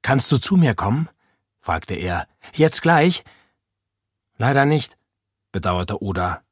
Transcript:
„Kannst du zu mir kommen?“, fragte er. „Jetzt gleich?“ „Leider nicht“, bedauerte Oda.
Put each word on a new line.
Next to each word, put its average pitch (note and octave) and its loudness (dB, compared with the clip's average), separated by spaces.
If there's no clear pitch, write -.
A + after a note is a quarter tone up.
„Kannst C3 2
du C3 2
zu F#3 0
mir C#3 4
kommen?“, C3 -2
fragte E2 -6
er. F2 -6
„Jetzt D#3 2
gleich?“ E3 2
„Leider C#3 2
nicht“, D3+ -2
bedauerte F#2 -4
Oda. F2+ -4